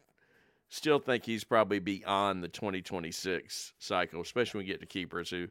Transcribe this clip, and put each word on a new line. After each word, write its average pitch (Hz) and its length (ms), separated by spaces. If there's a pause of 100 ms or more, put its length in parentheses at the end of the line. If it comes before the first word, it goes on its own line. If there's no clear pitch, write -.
(720)
still 147 280
think 127 260
he's 113 200
probably 104 340
beyond 98 640
the 85 60
twenty 95 340
twenty-six 87 960
cycle, 87 440
especially 113 360
when 95 80
we 95 60
get 82 80
to 85 60
keepers 85 440
who 87 200